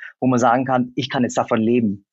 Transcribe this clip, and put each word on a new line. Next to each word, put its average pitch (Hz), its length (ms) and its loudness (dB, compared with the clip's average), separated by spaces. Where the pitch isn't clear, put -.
wo 127 100 0
man 127 100 2
sagen 123 260 2
kann, 127 300 -2
„Ich - 160 -4
kann 127 140 0
jetzt - 120 -4
davon 117 240 0
leben.“ 110 520 0